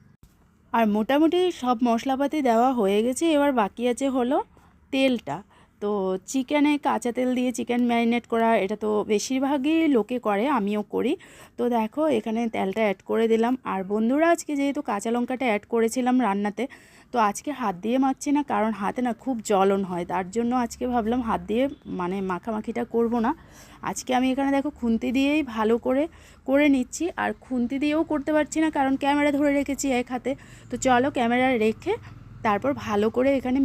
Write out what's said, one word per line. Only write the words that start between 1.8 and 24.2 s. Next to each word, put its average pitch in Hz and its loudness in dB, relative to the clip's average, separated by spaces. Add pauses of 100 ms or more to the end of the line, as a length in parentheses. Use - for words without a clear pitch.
মশলাপাতি 269 0 (100)
দেওয়া 233 4 (100)
হয়ে 202 2
গেছে। 262 -2 (100)
এবার 285 2 (100)
বাকি 202 -4
আছে 254 -4 (120)
হলো 254 0 (560)
তেলটা। 254 0 (440)
তো 208 -2 (420)
চিকেনে 294 2 (120)
কাঁচা 240 0
তেল 254 0
দিয়ে 254 0
চিকেন 240 -2
ম্যারিনেট 233 2
করা, 226 4 (140)
এটা 208 -4
তো 214 -2 (220)
বেশিরভাগই 269 0 (200)
লোকে 226 0 (100)
করে, 202 0 (120)
আমিও 208 -2 (120)
করি। 202 0 (440)
তো 240 -2 (140)
দেখো 226 -2 (140)
এখানে 220 -2 (140)
তেলটা 202 -2
অ্যাড 196 0 (100)
করে 220 2
দিলাম। 226 2 (180)
আর 190 -4 (100)
বন্ধুরা, 240 2
আজকে 330 -10
যেহেতু 277 0
কাঁচা 208 -4
লঙ্কাটা 247 -2
অ্যাড 208 0 (100)
করেছিলাম 240 2 (120)
রান্নাতে, 202 -2 (500)
তো 247 0 (120)
আজকে - -8 (100)
হাত 202 -2
দিয়ে 233 0
মাখছি 269 -2
না, 294 2 (100)
কারণ 214 0 (100)
হাতে 202 -2
না 240 -2 (120)
খুব 262 -4 (140)
জ্বলন 196 4
হয়, 175 -4
তার 180 -2 (100)
জন্য 233 -2 (140)
আজকে - -8 (100)
ভাবলাম 240 0
হাত 180 -2
দিয়ে 226 0 (360)
মানে 180 -4 (140)
মাখামাখিটা 220 -6 (120)
করব 233 2 (120)
না। 254 2 (580)
আজকে - -6
আমি 254 2